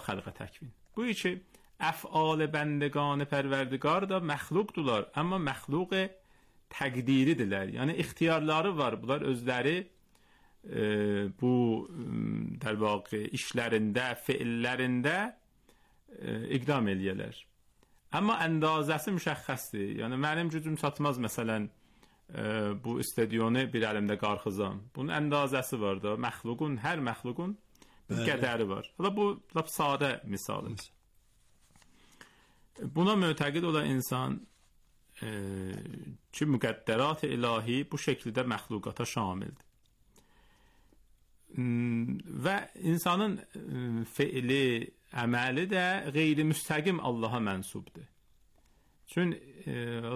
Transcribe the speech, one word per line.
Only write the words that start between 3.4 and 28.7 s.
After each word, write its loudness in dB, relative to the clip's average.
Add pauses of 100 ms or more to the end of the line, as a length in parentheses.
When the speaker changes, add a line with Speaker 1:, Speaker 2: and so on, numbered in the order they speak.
Speaker 1:
da 2
məxluqdular, 0
amma 2
məxluq 0 (760)
təqdiridirlər. 4
Yəni, 0
ixtiyarları 2
var. 2
Bunlar 0
özləri, 2 (880)
e, -2 (560)
bu, 4 (340)
m, -4
dər -2
vaqi 0 (160)
işlərində, 0
feillərində, 0 (920)
e, -6 (220)
iqdam 2
eləyərlər. -2 (680)
Amma 2
əndazəsi 2
müşəxxəsdir. -4
Yəni, -2
mənim 0
gücüm -2
çatmaz, 0
məsələn, 0 (680)
e, -4 (300)
bu -2
istadionu 2
bir 2
əlimdə 2
qarxızam. -2 (140)
Bunun -4
əndazəsi 0
var 0
da, 0
məxluqun, -2
hər 0
məxluqun -4 (540)
bir -2
Speaker 2:
Bəli. 0
Speaker 1:
qədəri 2
var. -4